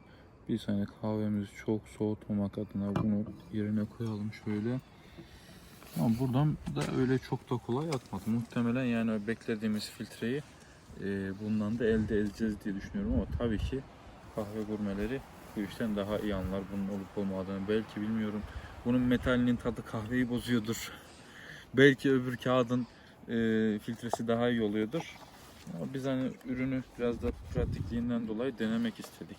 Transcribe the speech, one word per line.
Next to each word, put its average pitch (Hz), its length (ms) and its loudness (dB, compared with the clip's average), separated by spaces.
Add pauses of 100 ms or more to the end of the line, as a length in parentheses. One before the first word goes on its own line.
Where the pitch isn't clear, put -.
(500)
Bir 120 80 2
saniye, 101 280 0 (160)
kahvemizi 107 500 0 (140)
çok 110 220 0
soğutmamak 104 720 -2
adına 101 380 -2
bunu 107 280 2 (300)
yerine 107 320 0 (120)
koyalım 107 340 -4 (140)
şöyle. 110 340 -2 (1200)
Ama 117 200 4
buradan 135 380 4 (180)
da 143 220 0
öyle 131 200 4
çok - 320 -4
da 123 80 0
kolay 139 320 -2
akmadı. 117 380 -4
Muhtemelen 117 580 0
yani 113 420 2
beklediğimiz 110 600 0
filtreyi, 120 540 -4 (600)
e, 98 360 0
bundan 107 400 0
da 120 60 4
elde 110 340 4
edeceğiz 104 360 0 (100)
diye 98 100 -2
düşünüyorum 101 380 -2
ama 101 120 4 (120)
tabii 117 200 0
ki 131 220 -2 (560)
kahve 107 280 -4
gurmeleri 104 580 -2 (340)
bu 107 60 0
işten 104 340 -2
daha 104 240 0
iyi 104 160 0
anlar 95 260 -2 (120)
bunun 98 140 -2
olup 98 300 -6
olmadığını. 98 500 -2
Belki 107 340 0
bilmiyorum. 107 400 -2 (440)
Bunun 123 160 4
metalinin 123 540 4
tadı 113 300 -2
kahveyi 117 440 0
bozuyordur. 117 600 0 (840)
Belki 135 380 10
öbür 127 260 4
kağıdın, 123 500 4 (400)
e, 110 520 4
filtresi 117 480 -4
daha 117 220 4
iyi 117 120 2
oluyordur. 107 560 0 (580)
Ama 127 180 -6
biz 135 120 -4
hani 131 260 0 (140)
ürünü 131 380 -2 (160)
biraz 120 220 0
da 120 100 2 (220)
pratikliğinden 117 760 0
dolayı 113 320 -2
denemek 113 400 0
istedik. - 400 -12